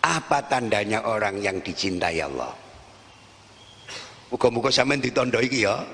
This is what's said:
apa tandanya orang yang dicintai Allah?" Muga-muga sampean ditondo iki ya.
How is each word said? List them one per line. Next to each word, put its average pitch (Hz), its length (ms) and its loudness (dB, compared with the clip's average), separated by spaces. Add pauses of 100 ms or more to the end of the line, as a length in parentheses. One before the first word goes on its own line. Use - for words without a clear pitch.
apa 156 400 0
tandanya 110 560 0
orang 104 400 0
yang 95 160 0
dicintai 90 640 -2
Allah?" 65 320 -6 (1800)
Muga-muga 120 400 2
sampean 135 320 2
ditondo 127 400 2
iki 123 240 2
ya. 117 160 0 (120)